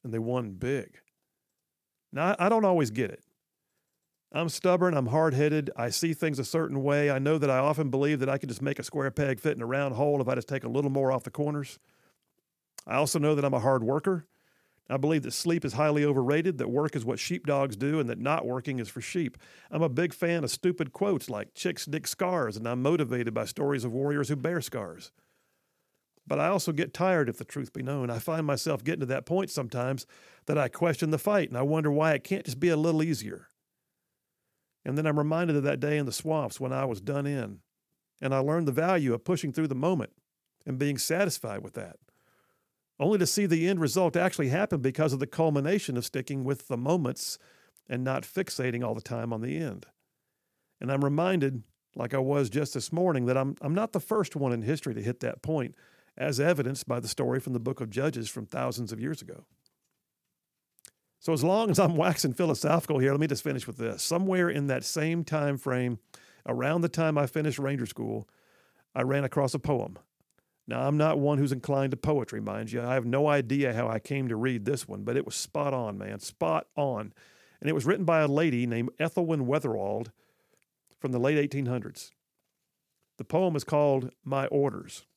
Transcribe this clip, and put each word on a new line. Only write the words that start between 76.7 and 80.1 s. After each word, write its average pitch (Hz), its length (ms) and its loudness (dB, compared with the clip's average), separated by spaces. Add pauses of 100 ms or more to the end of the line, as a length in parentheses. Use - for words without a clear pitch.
on. 113 360 -2 (480)
And 139 80 -2
it 160 60 2
was 135 120 0
written 196 180 2
by 160 160 6
a 151 80 4
lady 139 380 2
named 117 320 0
Ethelwyn 160 480 0
Wetherald 113 640 0 (840)